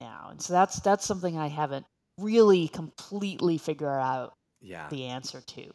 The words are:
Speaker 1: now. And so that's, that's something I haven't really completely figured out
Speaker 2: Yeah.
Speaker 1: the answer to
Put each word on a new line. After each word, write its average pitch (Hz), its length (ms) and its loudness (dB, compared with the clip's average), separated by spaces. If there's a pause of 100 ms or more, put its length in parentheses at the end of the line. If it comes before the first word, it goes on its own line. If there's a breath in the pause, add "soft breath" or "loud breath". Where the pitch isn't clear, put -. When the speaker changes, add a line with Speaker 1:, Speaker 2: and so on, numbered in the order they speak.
Speaker 1:
now. 113 300 -14
And 156 100 -16
so 175 120 -4
that's, 185 260 4
that's 202 260 2
something 180 320 -2
I 156 100 -2
haven't 147 380 -4 (320)
really 202 500 6
completely 175 880 -4
figured 151 320 -4
out 131 440 -2 (280)
Speaker 2:
Yeah. 85 280 -14
Speaker 1:
the 131 180 -8
answer 127 340 -10
to - 340 -18